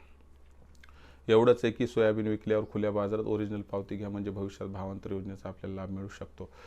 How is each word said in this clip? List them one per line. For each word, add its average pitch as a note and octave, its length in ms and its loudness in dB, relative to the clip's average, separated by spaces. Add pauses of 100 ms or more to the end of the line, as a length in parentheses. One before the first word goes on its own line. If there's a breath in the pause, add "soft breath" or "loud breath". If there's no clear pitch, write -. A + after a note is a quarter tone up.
(1300 soft breath)
एवढंच A#2 360 8
आहे A2+ 80 4
की A#2+ 140 0
सोयाबीन A2 400 2
विकल्यावर G#2+ 460 0
खुल्या G#2 180 0
बाजारात G#2 340 0
ओरिजिनल G#2 360 -2
पावती G2+ 360 -6
घ्या, G2+ 120 -8
म्हणजे G2+ 220 -4
भविष्यात G2 380 -8
भावांतर G2 440 -8
योजनेचा G2 360 -8
आपल्याला F#2+ 280 -10
लाभ F#2+ 140 -8
मिळू G2 180 -8
शकतो. - 400 -14 (180 loud breath)